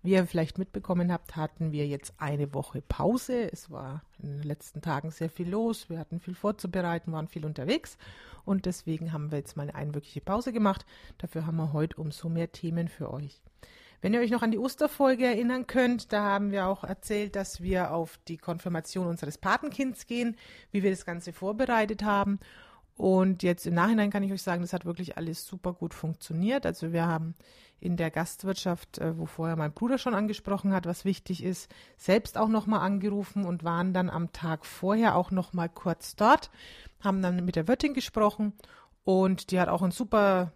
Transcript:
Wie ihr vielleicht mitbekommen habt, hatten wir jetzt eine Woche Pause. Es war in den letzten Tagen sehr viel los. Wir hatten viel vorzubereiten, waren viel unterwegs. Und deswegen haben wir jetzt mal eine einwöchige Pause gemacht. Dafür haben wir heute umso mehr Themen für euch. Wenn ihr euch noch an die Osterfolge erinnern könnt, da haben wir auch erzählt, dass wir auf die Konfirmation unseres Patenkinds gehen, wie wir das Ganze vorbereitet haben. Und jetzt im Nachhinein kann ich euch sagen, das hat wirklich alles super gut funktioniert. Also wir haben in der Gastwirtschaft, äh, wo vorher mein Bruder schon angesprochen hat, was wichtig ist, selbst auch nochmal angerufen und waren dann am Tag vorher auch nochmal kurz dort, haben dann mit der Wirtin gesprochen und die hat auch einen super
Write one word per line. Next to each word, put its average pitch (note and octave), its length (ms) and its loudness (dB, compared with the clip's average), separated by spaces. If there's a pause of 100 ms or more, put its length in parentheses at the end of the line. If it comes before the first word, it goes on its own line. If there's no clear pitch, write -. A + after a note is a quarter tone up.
Wie F#3 80 4
ihr F#3 140 6
vielleicht E3 320 0
mitbekommen F3+ 520 0
habt, - 240 -4
hatten D#3 380 -2
wir D3 140 0
jetzt C#3+ 320 -6
eine C#3+ 340 -2
Woche C#3 300 -6
Pause. A#3 680 0
Es - 200 -14
war C#3 320 -10 (200)
in C#3+ 140 -6
den D3 60 -6
letzten D3+ 400 -8
Tagen D#3+ 280 -2
sehr D#3+ 200 -4
viel F3+ 180 -6
los. A3 400 -2
Wir E3 100 -6
hatten E3+ 220 -8
viel F3+ 140 -10
vorzubereiten, F3 760 -2
waren D#3+ 160 -4
viel D#3 200 -8
unterwegs. D#3 500 -2 (480)
Und G3 220 0
deswegen D#3+ 480 -4
haben D3+ 160 -4
wir D3 80 -2
jetzt - 180 -8
mal C#3+ 60 -6
eine C#3+ 120 -8
einwöchige D3 460 -6
Pause A3 320 -2
gemacht. G#3 320 2 (320)
Dafür D#3+ 300 -6
haben D#3+ 100 -2
wir D#3 160 0
heute D#3 240 0
umso D#3 320 -6
mehr E3 240 -2
Themen E3+ 360 -4
für - 220 -8
euch. C#3+ 300 -10 (640)
Wenn F#3+ 100 2
ihr A#3+ 80 4
euch A#3 100 2
noch A#3+ 120 2
an A3+ 80 2
die A3 80 0
Osterfolge C4 680 2
erinnern B3 420 2
könnt, B3 460 2
da G#3 100 2
haben G3+ 300 2
wir G3 140 0
auch G3 180 -2
erzählt, G#3 500 -4
dass G3 280 -6
wir F3+ 280 0
auf E3 380 -2
die E3 80 -6
Konfirmation F3 680 -4
unseres E3+ 320 -4
Patenkinds C4 680 -2
gehen, A#3+ 300 0 (340)
wie G3+ 120 2
wir G3+ 80 4
das F#3 160 -4
Ganze F3 260 -8
vorbereitet G#3+ 720 0
haben. G3+ 360 2 (540)
Und F#3 480 4
jetzt F3 240 2
im E3+ 80 0
Nachhinein G3+ 360 4
kann G3+ 120 0
ich G3 100 -2
euch F#3+ 100 -6
sagen, F3 180 0
das F3 140 -4
hat E3+ 100 -4
wirklich E3+ 320 -6
alles E3 300 -6
super F3+ 260 -6
gut E3+ 220 -6
funktioniert. F3 720 -2
Also E3 260 -2
wir E3 140 2
haben E3 280 -2 (460)
in F3 160 0
der E3 140 0
Gastwirtschaft, - 880 -4
äh, D#3+ 200 -2
wo D#3+ 80 -6
vorher E3 300 -4
mein D3+ 160 -2
Bruder B3 260 0
schon B3 160 0
angesprochen G3 580 0
hat, F3+ 140 2
was F3 180 -4
wichtig F#3 380 -2
ist, F3+ 280 -4 (260)
selbst - 420 2
auch A3 100 2
nochmal G#3+ 320 2
angerufen G3+ 640 0
und E3+ 200 -2
waren E3+ 280 2
dann F3+ 160 2
am E3+ 240 -4
Tag D#3+ 320 -4
vorher G#3+ 520 2
auch F3+ 160 2
nochmal F3 360 -2
kurz - 460 -4
dort, A#3+ 360 6 (500)
haben G3 200 2
dann F3+ 240 0
mit F3 120 0
der D#3+ 120 2
Wirtin C#4+ 240 2
gesprochen G#3+ 600 0 (480)
und F#3+ 480 4
die F#3 100 4
hat E3+ 80 4
auch F3 140 2
einen F3+ 100 2
super G3 640 2